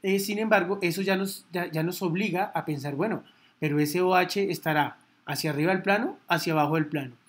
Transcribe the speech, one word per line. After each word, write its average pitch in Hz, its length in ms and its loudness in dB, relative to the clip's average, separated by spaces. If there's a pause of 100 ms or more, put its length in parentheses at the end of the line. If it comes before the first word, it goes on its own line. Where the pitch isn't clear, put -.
Eh, 196 180 2
sin 202 200 -4
embargo, 202 420 2
eso 180 220 0
ya 196 120 2
nos, 196 380 -4
ya, 175 180 -4
ya 156 120 0
nos 180 180 -4
obliga 185 520 -2
a 160 120 -4
pensar, 143 300 -4
bueno, 180 280 -2 (360)
pero 147 200 0
ese 151 220 2
O 185 140 4
H 180 360 2
estará 151 460 0 (280)
hacia 147 260 -4
arriba 151 200 0
del 190 120 0
plano, 208 340 0 (100)
hacia 165 260 0
abajo 151 220 2
del 156 120 0
plano. 135 260 -6 (160)